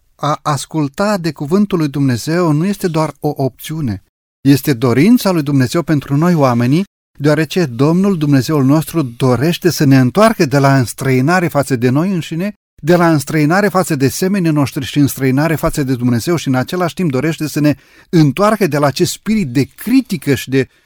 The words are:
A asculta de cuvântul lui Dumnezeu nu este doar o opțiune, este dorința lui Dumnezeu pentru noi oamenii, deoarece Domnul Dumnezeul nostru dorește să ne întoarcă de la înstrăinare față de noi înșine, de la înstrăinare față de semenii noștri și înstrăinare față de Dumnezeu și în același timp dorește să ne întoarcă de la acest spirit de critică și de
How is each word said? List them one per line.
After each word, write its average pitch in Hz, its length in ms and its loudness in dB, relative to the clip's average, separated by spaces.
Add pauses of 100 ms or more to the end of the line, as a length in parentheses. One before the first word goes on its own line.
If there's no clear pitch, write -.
(140)
A 151 280 -4
asculta 151 760 -4
de 170 160 -4
cuvântul 185 460 0
lui 156 100 -2
Dumnezeu 143 640 0
nu 156 140 0
este 196 220 -6
doar 156 320 -2
o 151 160 -4
opțiune, 135 640 -6 (380)
este 139 320 2
dorința 135 580 2
lui 170 120 0
Dumnezeu 139 400 0
pentru 143 340 -2
noi 170 180 2
oamenii, 131 500 2 (340)
deoarece 151 460 0
Domnul 160 540 0
Dumnezeul 143 460 2
nostru 156 380 0
dorește 131 680 0
să 151 140 0
ne 135 140 6
întoarcă 185 460 2
de 139 140 0
la 135 180 4
înstrăinare 135 720 0
față 139 280 -2
de 120 120 0
noi 151 220 0
înșine, 180 420 -6 (300)
de 170 140 2
la 170 140 4
înstrăinare 160 580 0
față 180 260 -2
de 135 140 2
semenii 185 420 -2
noștri 147 340 -2
și - 140 -6
înstrăinare 139 560 0
față 160 280 -4
de 131 120 -2
Dumnezeu 120 420 -2
și 147 120 -6
în 131 60 0
același 160 400 -4
timp 180 160 -2
dorește 151 380 -4
să - 120 -4
ne 190 140 2 (340)
întoarcă 190 580 2
de 147 120 0
la 147 80 2
acest 147 260 0
spirit 208 360 -2
de 123 160 0
critică 202 720 -2
și - 160 -6
de 131 180 0 (180)